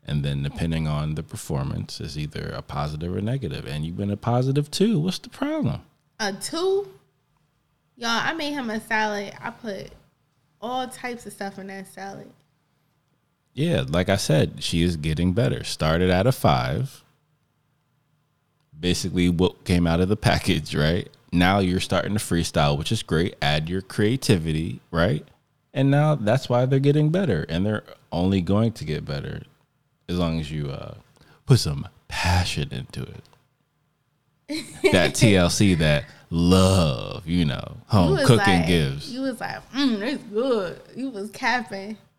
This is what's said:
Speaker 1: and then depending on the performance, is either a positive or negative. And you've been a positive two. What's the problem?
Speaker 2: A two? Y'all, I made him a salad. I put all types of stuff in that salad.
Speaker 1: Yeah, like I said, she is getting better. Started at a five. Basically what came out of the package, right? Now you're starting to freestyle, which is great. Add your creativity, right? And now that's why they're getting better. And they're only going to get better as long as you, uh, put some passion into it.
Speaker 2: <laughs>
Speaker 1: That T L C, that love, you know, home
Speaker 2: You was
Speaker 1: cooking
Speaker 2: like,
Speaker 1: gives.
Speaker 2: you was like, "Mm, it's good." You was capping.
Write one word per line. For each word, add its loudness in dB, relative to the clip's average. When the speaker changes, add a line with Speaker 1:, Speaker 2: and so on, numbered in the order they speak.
Speaker 1:
and -2
then -2
depending -2
on -2
the -6
performance, -8
is -10
either -8
a -10
positive -6
or -2
negative. -6
And -6
you've -6
been -2
a -2
positive 0
two. 2
What's -2
the -16
problem? -4
Speaker 2:
A -2
two? -2
Y'all, -6
I 0
made -4
him -4
a -4
salad. -2
I -8
put -12
all -6
types -12
of -16
stuff -10
in -14
that -14
salad. -16
Speaker 1:
Yeah, 0
like 0
I 4
said, 0
she 0
is 2
getting 0
better. 0
Started 2
at 4
a 4
five. 0
Basically 2
what 2
came 4
out 4
of 2
the 2
package, 0
right? 0
Now 4
you're 2
starting -2
to 0
freestyle, 0
which -4
is -2
great. 0
Add 0
your -4
creativity, 0
right? 2
And 2
now 4
that's 0
why 2
they're 4
getting 4
better. 0
And -2
they're -2
only 2
going 2
to -12
get -4
better -8
as -2
long 0
as -8
you, -6
uh, -12
put 6
some -4
passion -2
into -10
it. -16
Speaker 2:
<laughs> 6
Speaker 1:
That 4
T 6
L 6
C, 4
that 2
love, 4
you 2
know, -6
home 4
Speaker 2:
You 4
was 2
Speaker 1:
cooking 6
Speaker 2:
like, 2
Speaker 1:
gives. 0
Speaker 2:
you -8
was -4
like, -10
"Mm, 0
it's -4
good." -2
You -8
was -10
capping. -4